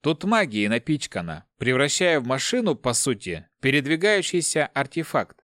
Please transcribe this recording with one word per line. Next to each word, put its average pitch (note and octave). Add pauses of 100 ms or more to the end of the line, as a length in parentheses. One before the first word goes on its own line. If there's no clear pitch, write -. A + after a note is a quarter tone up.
Тут D#3
магией D3
напичкано, G#2 (140)
превращая C#3+
в A#2+
машину, D#3+
по A#2+
сути, F#2+ (140)
передвигающийся D#3+
артефакт. -